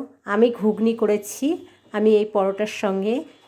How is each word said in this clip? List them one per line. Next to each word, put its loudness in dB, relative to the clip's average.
আমি 2
ঘুগনি 0
করেছি, -2
আমি 2
এই 2
পরোটার -2
সঙ্গে -2